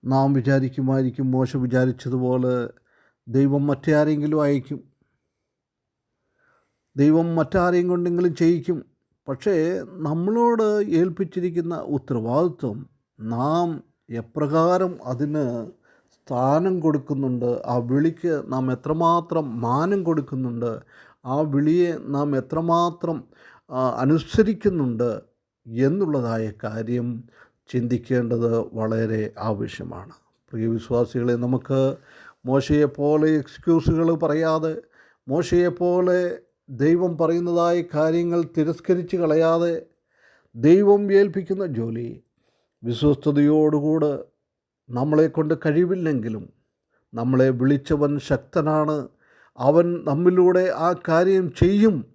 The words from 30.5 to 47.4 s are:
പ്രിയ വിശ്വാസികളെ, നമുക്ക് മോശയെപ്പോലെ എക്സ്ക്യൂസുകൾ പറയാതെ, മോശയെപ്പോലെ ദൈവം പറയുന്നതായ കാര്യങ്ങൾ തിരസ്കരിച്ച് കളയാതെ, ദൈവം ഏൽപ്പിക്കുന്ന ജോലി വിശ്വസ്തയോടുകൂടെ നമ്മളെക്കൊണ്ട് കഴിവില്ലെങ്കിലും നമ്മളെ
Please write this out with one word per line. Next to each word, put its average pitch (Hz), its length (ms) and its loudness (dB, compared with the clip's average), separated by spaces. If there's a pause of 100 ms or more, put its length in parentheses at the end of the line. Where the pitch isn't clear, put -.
പ്രിയ 113 160 -4
വിശ്വാസികളെ, 120 680 -2
നമുക്ക് 127 440 -2 (640)
മോശയെപ്പോലെ 147 920 2
എക്സ്ക്യൂസുകൾ 165 800 0
പറയാതെ, 160 600 -2 (520)
മോശയെപ്പോലെ 175 960 0 (480)
ദൈവം 165 480 2
പറയുന്നതായ 170 600 0 (120)
കാര്യങ്ങൾ 170 520 0 (100)
തിരസ്കരിച്ച് 175 640 -2
കളയാതെ, 165 580 2 (800)
ദൈവം 196 480 6 (100)
ഏൽപ്പിക്കുന്ന 196 600 2
ജോലി 113 360 -6 (760)
വിശ്വസ്തയോടുകൂടെ 147 1300 2 (760)
നമ്മളെക്കൊണ്ട് 151 680 0
കഴിവില്ലെങ്കിലും 151 880 -2 (680)
നമ്മളെ 127 380 2